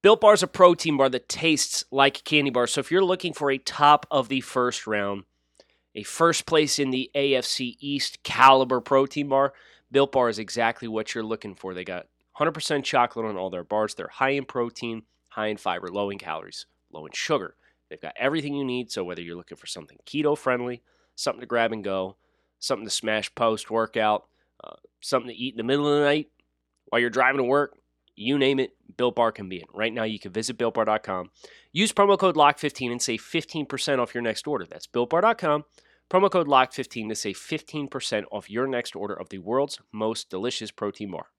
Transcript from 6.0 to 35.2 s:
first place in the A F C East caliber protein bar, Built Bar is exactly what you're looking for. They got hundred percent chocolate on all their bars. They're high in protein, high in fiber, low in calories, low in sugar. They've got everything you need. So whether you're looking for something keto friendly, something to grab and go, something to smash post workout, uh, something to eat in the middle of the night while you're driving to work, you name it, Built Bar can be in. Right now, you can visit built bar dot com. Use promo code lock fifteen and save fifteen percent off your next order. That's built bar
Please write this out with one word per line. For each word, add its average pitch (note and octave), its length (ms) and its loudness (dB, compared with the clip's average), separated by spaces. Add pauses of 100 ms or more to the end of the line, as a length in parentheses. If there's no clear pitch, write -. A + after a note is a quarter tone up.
first E3 420 0
place D#3 320 2
in C#3 120 0
the C3 260 -4
A C#3 200 2
F B2+ 100 0
C - 340 -6
East C#3+ 440 -6
caliber C3 580 6
protein C#3 480 0
bar, C3+ 240 2 (380)
Built C#3 200 4
Bar B2 160 2
is A2 120 -4
exactly A#2 500 -2
what A2 260 -6
you're A2+ 80 -4
looking G#2+ 320 -8
for. F#2 180 -12
They F2+ 120 -10
got F2+ 220 -10 (260)
hundred D#3 180 0
percent D3 320 -2
chocolate A#2+ 420 0
on G#2 120 -6
all F#2 120 -6
their F2+ 140 -8
bars. G#2+ 300 -2
They're - 140 -12
high C3+ 240 -2
in C#3 120 -2
protein, A#2 600 -8 (260)
high A2 180 -4
in G#2+ 100 -4
fiber, F2+ 300 -6
low G2+ 220 -4
in G2 80 -8
calories, E2 480 -12 (260)
low D#2 140 -14
in - 80 -16
sugar. G#2+ 420 -4 (340)
They've - 120 -16
got D2+ 160 -12
everything C#3+ 380 -2
you C#3 100 -4
need. B2 260 -6
So F#2+ 140 -6
whether F2 160 -10
you're E2+ 160 -12
looking F2 180 -18
for - 120 -20
something - 380 -16
keto D3 320 -2
friendly, B2 440 -4 (340)
something - 240 -4
to B2 80 -14
grab A#2 240 2
and G#2+ 120 -8
go, F#2+ 340 -6 (420)
something A2+ 280 -4
to G2 40 -8
smash G#2+ 440 -4
post A2+ 360 -2
workout, A2 540 0 (360)
uh, G1+ 140 -20 (240)
something B2+ 300 -2
to A#2 60 -14
eat B2 180 -8
in A2 40 -10
the A#2 60 -6
middle C#3+ 240 0
of D3 100 2
the D3 60 2
night D3 260 2 (600)
while A#2+ 100 2
you're A#2+ 100 0
driving C3 280 2
to C3+ 80 0
work, C#3 320 0 (380)
you B2 220 -2
name C3+ 220 4
it, - 160 -4 (200)
Built A#2+ 200 0
Bar A#2 160 2
can G2 180 -12
be F#2 80 -10
in. E2+ 160 -14
Right A2 180 -2
now, A2+ 120 -4
you G#2+ 160 -4
can G2 120 -14
visit A2 240 -6
built A#2 200 -2
bar A2+ 100 2
dot G#2+ 160 0
com. F#2 300 -8 (400)
Use G#3 200 0
promo G3+ 240 4
code F#3 220 2
lock D3 220 6
fifteen C3 320 -4
and A#2+ 100 -6
save A2+ 200 -4
fifteen D#3 440 -6
percent C#3 340 -2
off A#2+ 140 -2
your A#2+ 80 -4
next A2+ 260 -4
order. A2+ 220 -4
That's - 160 -16
built A#2+ 240 0
bar E3 120 4